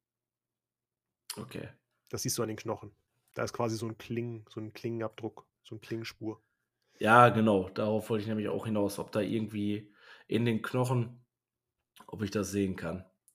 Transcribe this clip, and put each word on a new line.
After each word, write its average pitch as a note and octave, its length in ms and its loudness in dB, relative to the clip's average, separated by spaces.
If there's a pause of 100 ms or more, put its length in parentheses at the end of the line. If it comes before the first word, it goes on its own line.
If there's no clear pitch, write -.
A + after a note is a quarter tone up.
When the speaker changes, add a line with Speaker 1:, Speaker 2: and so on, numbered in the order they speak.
(1400)
Speaker 1:
Okay. - 320 -10 (400)
Speaker 2:
Das A2 140 -6
siehst - 140 -2
du A#2+ 40 0
an A2 80 -2
den A2 80 -6
Knochen. G#2+ 360 -8 (400)
Da A#2+ 120 -2
ist - 80 -6
quasi A2+ 240 0
so A2+ 100 -6
ein G#2+ 100 -10
Kling-, A#2 520 -6
so - 100 -12
ein G#2+ 140 -8
Klingenabdruck, A2+ 720 -8 (160)
so - 120 -16
eine A2 40 -14
Klingenspur. A2+ 640 -8 (580)
Speaker 1:
Ja, A#2 300 10
genau. G2+ 400 4
Darauf G#2+ 400 -2
wollte A2 140 0
ich G#2+ 40 -6
nämlich G#2+ 220 -2
auch G2+ 160 -2
hinaus, G#2 340 0
ob - 140 -8
da G#2+ 80 2
irgendwie G#2 720 -2 (340)
in A2+ 180 0
den A2+ 160 2
Knochen, B2 640 0 (840)
ob F#2 140 -10
ich G2+ 100 -2
das F#2+ 200 0
sehen F#2+ 240 2
kann. F2 300 -6 (300)